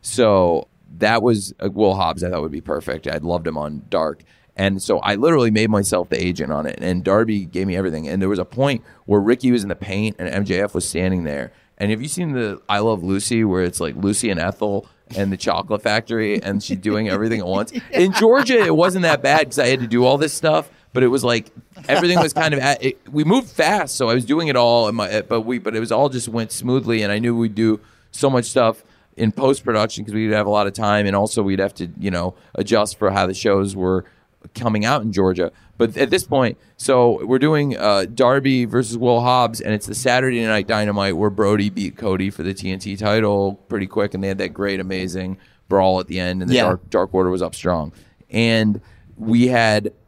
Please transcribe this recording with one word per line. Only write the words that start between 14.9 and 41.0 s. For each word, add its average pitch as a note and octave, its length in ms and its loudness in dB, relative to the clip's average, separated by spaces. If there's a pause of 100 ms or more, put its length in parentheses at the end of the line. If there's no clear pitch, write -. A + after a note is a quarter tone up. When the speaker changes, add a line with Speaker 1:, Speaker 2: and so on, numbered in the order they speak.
Speaker 1:
and G2 160 -2
the F#2+ 60 -4
chocolate F#2+ 440 -4
factory, G#2+ 640 -2
and G2+ 180 -4
she's - 180 -6
doing G#2 280 -2
everything G#2+ 320 -2
at F2+ 80 -6
once? G2 240 -2 (120)
Speaker 2:
<laughs> - 100 -18
Speaker 1:
In F#3+ 180 4
Georgia, A#3 480 4
it E3+ 160 2
wasn't F3+ 280 2
that D3 200 2
bad D3 220 4
'cause C3 140 -6
I B2 80 2
had B2+ 120 2
to A#2+ 80 -4
do A#2+ 160 2
all C3+ 140 4
this D3 160 0
stuff, D#3 360 0 (220)
but B2 120 2
it B2+ 40 6
was, B2 160 2
like, A#2 280 0 (360)
everything F3 320 2
was D#3 140 0
kind D#3+ 200 0
of C3+ 60 0
at, C3 240 0
it, C3 160 -2 (100)
we D3 140 0
moved G#3+ 240 2
fast, E3 480 0
so A#2+ 140 0
I A2+ 40 2
was B2 120 0
doing D3+ 240 0
it C3 80 2
all. A#2 320 4
In A2+ 60 -4
my, G2+ 260 -2
but A#2 220 -2
we, A#2+ 160 -4
but G#2+ 140 -4
it A2 60 -2
was A2+ 140 -2
all C3+ 160 2
just B2 180 -6
went A2+ 240 -6
smoothly, A#2+ 500 0
and G2+ 120 -2
I A2 60 -2
knew A#2+ 140 0
we'd A2+ 220 -2
do A2 240 2 (320)
so - 180 0
much B2+ 140 2
stuff A2+ 400 0 (320)
in A2 160 0
post-production A#2+ 720 0
'cause G#2 100 -10
we'd A2 180 0
have G#2 160 0
a - 20 -2
lot G#2 180 2
of G2 60 -6
time, G#2 320 0
and G2 100 0
also G#2 260 0
we'd G2 180 0
have G2 160 -2
to, F2+ 120 -8 (100)
you G2 140 -4
know, F2+ 220 -4 (220)
adjust G#2 440 0
for G2+ 120 2
how F#2+ 140 2
the F#2 80 -2
shows G2 400 0
were F#2 300 0 (520)
coming G#2+ 300 -2
out C3 160 2
in G#2+ 100 -4
Georgia. F#2 400 0 (260)
But A2+ 200 0
at C3+ 120 2
this F#3 140 2
point, B2+ 340 0 (200)
so A#2+ 480 2
we're B2+ 140 2
doing, D3 380 2
uh, G2 360 2
Darby C3 520 2
versus A#2 320 -2
Will A#2+ 240 2
Hobbs, B2 400 2
and G#2+ 120 -2
it's G#2 120 -4
the G#2 100 -10
Saturday B2+ 500 0
Night G#2+ 220 0
Dynamite G#2 480 0